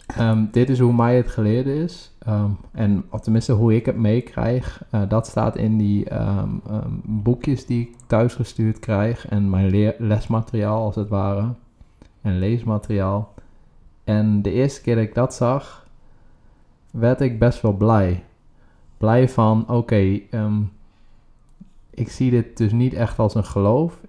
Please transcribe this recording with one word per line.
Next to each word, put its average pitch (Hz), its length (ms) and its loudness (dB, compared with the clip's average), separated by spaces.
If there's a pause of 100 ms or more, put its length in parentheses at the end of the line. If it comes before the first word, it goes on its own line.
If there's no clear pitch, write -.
ehm, 113 440 0
dit 127 200 2
is 127 80 2
hoe 120 140 4
mij 120 240 4
het 123 120 2
geleerd 113 380 0
is. 156 520 -6
Ehm, 104 320 -2 (220)
en, 101 380 0
of 110 100 -8
tenminste 113 320 0
hoe 110 220 4
ik 117 120 0
het 131 100 -2
meekrijg. 117 960 -2
Eh, 104 180 0
dat 110 180 0
staat 113 300 -2
in 110 220 2
die, 101 300 2
ehm, 104 400 -2 (200)
ehm, 107 220 -6 (140)
boekjes 120 640 -2
die 120 140 -2
ik 120 140 -8 (120)
thuis 117 280 2
gestuurd 110 440 -4
krijg. 107 500 -2
En 101 220 0
mijn 95 200 2
leer-, 104 280 2
lesmateriaal 110 840 -2
als 104 100 -4
het 104 140 -4
ware. 101 440 -2 (680)
En 92 160 0
leesmateriaal. 104 960 -2 (680)
En 107 380 2
de 98 100 -2
eerste 131 280 0
keer 120 140 0
dat 110 100 2
ik 104 100 -6
dat 127 200 0
zag, - 520 -4 (1040)
werd 120 300 0
ik 123 180 0
best 120 220 2
wel 107 120 2
blij. 98 520 2 (720)
Blij 120 320 4
van, 110 400 2
oké, 104 520 0 (100)
ehm, 107 300 -2 (1300)
ik - 200 -6
zie 131 200 0
dit 120 260 0
dus 107 160 0
niet 123 220 0
echt - 240 -2
als 110 160 2
een 107 100 0
geloof. 120 540 0 (100)